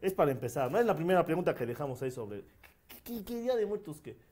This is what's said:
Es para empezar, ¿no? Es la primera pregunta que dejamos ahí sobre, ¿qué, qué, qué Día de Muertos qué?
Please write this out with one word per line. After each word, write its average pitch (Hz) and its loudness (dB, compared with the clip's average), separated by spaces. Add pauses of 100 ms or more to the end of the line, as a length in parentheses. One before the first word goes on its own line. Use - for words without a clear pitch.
Es 190 2
para 156 4
empezar, 123 -2
¿no? 196 2
Es 240 4
la 196 4
primera 170 4
pregunta 160 2
que 123 -4
dejamos 123 -4
ahí 131 -2
sobre, 104 -8 (420)
¿qué, - -18
qué, 233 -8
qué 233 -6
Día 247 2
de 214 2
Muertos 202 -6
qué? 107 -14 (140)